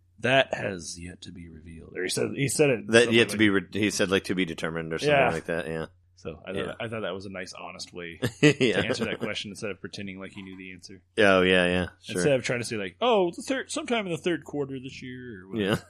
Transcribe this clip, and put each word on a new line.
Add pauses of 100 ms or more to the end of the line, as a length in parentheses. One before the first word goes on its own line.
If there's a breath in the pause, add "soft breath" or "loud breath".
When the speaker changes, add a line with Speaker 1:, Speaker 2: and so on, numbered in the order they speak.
(220)
Speaker 1:
"That
has
yet
to
be
revealed."
Or
he
said,
he
said
it
Speaker 2:
That
Speaker 1:
something
Speaker 2:
yet
to
Speaker 1:
like
Speaker 2:
be,
re-,
he
said,
like,
"To
be
determined"
or
something
Speaker 1:
Yeah.
Speaker 2:
like
that,
yeah. (300)
Speaker 1:
So
I
thought,
Speaker 2:
Yeah.
Speaker 1:
I
thought
that
was
a
nice,
honest
way (100)
Speaker 2:
<laughs>
Yeah.
Speaker 1:
to
answer
that
question
instead
of
pretending
like
he
knew
the
answer. (200)
Speaker 2:
Oh,
yeah,
yeah, (160)
sure.
Speaker 1:
Instead
of
trying
to
say,
like,
"Oh,
the
third,
sometime
in
the
third
quarter
this
year,"
or
whatever.